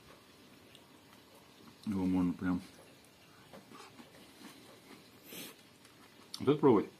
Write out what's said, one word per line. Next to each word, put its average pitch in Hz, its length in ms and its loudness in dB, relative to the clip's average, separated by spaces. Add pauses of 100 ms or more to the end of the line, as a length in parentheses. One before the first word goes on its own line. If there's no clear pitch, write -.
(1900)
Его 98 180 -2
можно 92 300 2
прям... 90 260 -2 (3750)
Вот - 100 -4
это 151 100 6
пробовать? 123 280 6 (140)